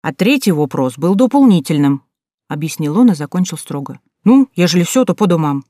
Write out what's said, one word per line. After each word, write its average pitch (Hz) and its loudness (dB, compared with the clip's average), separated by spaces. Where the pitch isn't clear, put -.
«А 160 -6
третий 240 0
вопрос 143 -2
был 170 0
дополнительным», 180 2
объяснил 151 -6
он 240 6
и 170 0
закончил 165 -4
строго. - -12
«Ну, 254 4
ежели 175 0
всё, 254 0
то 180 -2
по 208 -2
домам». 151 -2